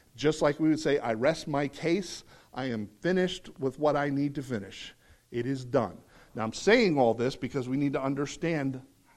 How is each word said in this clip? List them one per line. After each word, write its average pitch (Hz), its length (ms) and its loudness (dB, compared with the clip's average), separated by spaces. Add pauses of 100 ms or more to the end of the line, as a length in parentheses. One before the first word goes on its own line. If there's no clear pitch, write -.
(160)
Just 147 260 0
like 147 200 2
we 156 80 4
would 151 100 2
say, 143 200 2
"I 117 120 -2
rest 131 340 0
my 147 220 -2
case. 170 560 -4 (300)
I 131 140 -6
am 110 200 -4 (140)
finished 180 480 0 (100)
with 135 200 -4
what 147 180 4
I 143 120 0
need 143 260 0
to 147 60 -6
finish. 117 540 -8 (340)
It 120 160 -4
is 135 200 -4
done." 120 320 0 (380)
Now, 113 80 -4
I'm 110 100 -4
saying 202 440 4
all 117 160 6
this 120 220 0
because 127 320 -6
we 127 80 -2
need 143 180 0
to 139 80 -2
understand 139 800 -2 (360)